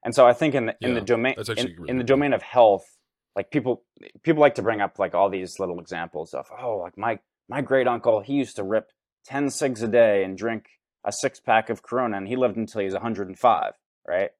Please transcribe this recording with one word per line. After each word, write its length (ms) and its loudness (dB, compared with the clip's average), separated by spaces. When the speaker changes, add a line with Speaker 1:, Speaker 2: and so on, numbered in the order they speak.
Speaker 1:
And 120 -4
so 100 10
I 80 8
think 220 0
in 120 0
the, 140 -6
in 120 -2
the 60 0
Speaker 2:
Yeah, 60 -8
Speaker 1:
domain, 300 0
Speaker 2:
that's 140 -10
actually 220 -4
Speaker 1:
in, 60 -20
Speaker 2:
a 40 -16
really 80 -12
Speaker 1:
in 80 -2
the 60 -2
Speaker 2:
good 40 -6
point. 120 4
Speaker 1:
domain 140 0
of 80 0
health, 440 4
like, 160 -8
people, 320 -4
people 180 2
like 140 6
to 80 -6
bring 180 0
up, 160 -4
like, 160 -2
all 160 4
these 300 -8
little 200 -4
examples 540 -10
of, 140 -10
"Oh, 200 -6
like, 200 -10
my, 220 -4
my 120 -6
great 260 2
uncle, 340 0
he 120 -8
used 220 -2
to 80 -8
rip 280 -4
ten 240 -4
cigs 320 -4
a 60 -4
day 360 4
and 140 -8
drink 300 -6
a 60 -4
six 280 -6
pack 300 0
of 140 -6
Corona, 340 -4
and 100 -10
he 100 -6
lived 180 0
until 240 -6
he 60 -2
was 80 -4
a 60 -4
hundred 280 -6
and 100 -14
five," 360 2
right? 220 -2